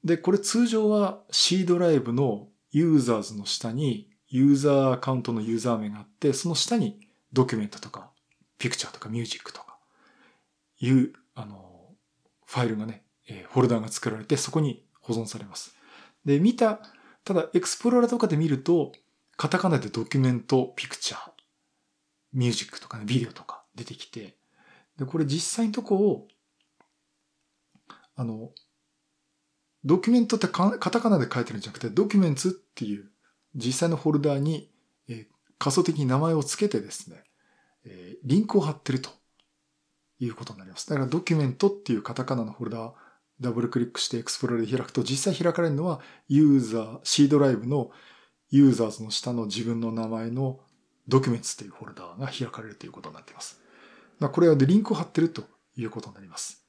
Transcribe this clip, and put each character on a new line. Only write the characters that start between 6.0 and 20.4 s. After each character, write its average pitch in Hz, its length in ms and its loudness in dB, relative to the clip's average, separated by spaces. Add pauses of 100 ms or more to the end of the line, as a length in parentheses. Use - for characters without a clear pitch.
っ - 60 -20
て、 - 240 0
そ 151 160 -2
の 160 60 -2
下 - 240 0
に 117 200 -2 (340)
ド 127 140 4
キ 123 80 -4
ュ 110 40 -2
メ 104 80 -4
ン - 20 -10
ト - 120 -16
と - 100 -16
か、 - 200 -16 (480)
ピ 123 120 -2
ク - 60 -6
チ - 100 -8
ャ - 40 -14
ー - 40 -20
と - 40 -20
か、 - 100 -16
ミ 113 120 -6
ュ - 20 -6
ー 113 40 -8
ジ - 120 -10
ッ - 40 -20
ク - 100 -18
と - 80 -18
か、 - 180 -20 (1000)
い 123 100 0
う、 131 220 4 (220)
あ 110 100 -14
の、 95 500 -20 (520)
フ - 140 -4
ァ 123 60 2
イ - 40 -2
ル 107 80 -4
が 110 80 -6
ね、 113 180 -14 (240)
え 104 180 -16
ー、 - 60 -20
フ 131 80 4
ォ - 20 8
ル 123 60 6
ダ 117 120 2
が 113 80 -8
作 - 220 -6
ら 110 80 -8
れ 107 60 -12
て、 143 120 0
そ - 140 -6
こ 160 100 0
に - 240 -4 (160)
保 117 140 -4
存 113 120 -4
さ - 120 -12
れ 104 60 -14
ま 98 100 -20
す。 - 220 -16 (480)
で、 143 160 2
見 240 160 4
た、 214 240 2 (440)
た 196 100 -4
だ、 170 200 0
エ 180 60 6
ク - 80 -6
ス - 100 -6
プ 240 120 0
ロ 247 80 4
ー - 40 6
ラ 233 60 4
ー - 20 -2
と 240 80 -2
か 226 80 2
で 160 100 0
見 156 120 2
る 135 140 0
と、 165 300 2 (440)
カ - 120 -4
タ 180 100 2
カ 185 100 2
ナ 151 100 4
で 110 100 -4
ド 113 160 -4
キ 139 140 -2
ュ - 20 4
メ 127 100 4
ン 120 100 0